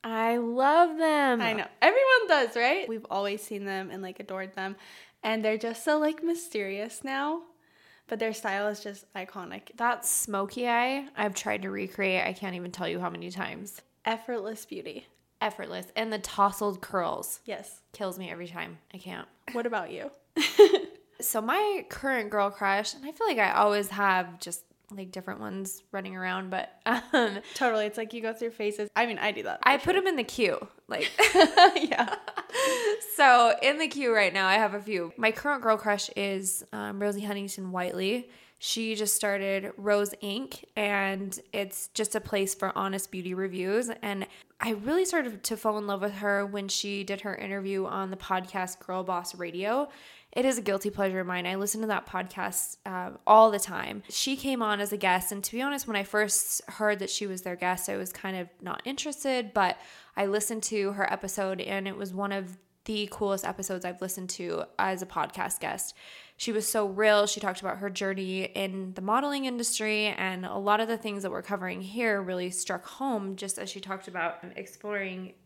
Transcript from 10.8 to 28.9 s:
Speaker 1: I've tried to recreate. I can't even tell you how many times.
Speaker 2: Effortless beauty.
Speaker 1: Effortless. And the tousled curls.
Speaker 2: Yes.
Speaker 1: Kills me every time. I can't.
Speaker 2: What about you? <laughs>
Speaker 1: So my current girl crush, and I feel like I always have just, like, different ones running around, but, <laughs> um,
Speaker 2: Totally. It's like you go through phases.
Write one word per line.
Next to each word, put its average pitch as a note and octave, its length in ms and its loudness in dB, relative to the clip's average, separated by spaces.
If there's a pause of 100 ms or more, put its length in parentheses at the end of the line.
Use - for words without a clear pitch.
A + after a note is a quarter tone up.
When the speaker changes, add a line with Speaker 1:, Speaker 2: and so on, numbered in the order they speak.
Speaker 1:
I've G#3 180 0
tried G#3 280 -2
to F#3+ 60 -6
recreate. F#3+ 560 0
I F#3+ 60 0
can't F#3 240 -8
even F3+ 160 -8
tell F3+ 160 -4
you F3 140 -2
how F3 80 -2
many F3 220 -8
times. F#3+ 500 -8 (240)
Speaker 2:
Effortless A3 600 -6
beauty. E3 420 -12 (340)
Speaker 1:
Effortless. F3+ 520 -6
And A3 200 -4
the G#3 60 -4
tousled G3 600 2
curls. - 640 -4
Speaker 2:
Yes. - 380 -12 (100)
Speaker 1:
Kills F#3 260 -6
me F3+ 140 -10
every E3+ 160 -10
time. E3+ 300 -10 (160)
I F#3+ 40 -16
can't. F#3 300 -14 (240)
Speaker 2:
What A#3 140 -2
about G#3+ 260 -2
you? - 180 -8 (280)
<laughs> - 500 8 (320)
Speaker 1:
So - 220 0
my F#4+ 480 0
current B3 400 -2
girl G#3 220 2
crush, G3+ 420 0
and C4+ 100 -14
I D4 80 -10
feel A4+ 140 -2
like C#4+ 140 2
I G3 140 4
always G#3 360 4
have F#3 500 2
just, - 220 -10 (340)
like, F#3+ 160 -12
different F#3+ 280 -10
ones G3 420 -8 (100)
running F#3+ 240 -8
around, F#3 360 -4
but, F#3 180 -4 (100)
<laughs> - 60 -14
um, A#3 540 2 (160)
Speaker 2:
Totally. A3 320 2
It's G#3 100 -6
like A3+ 160 -6
you A#3 80 -8
go A3+ 120 -4
through A3+ 180 -6
phases. G#3 440 -4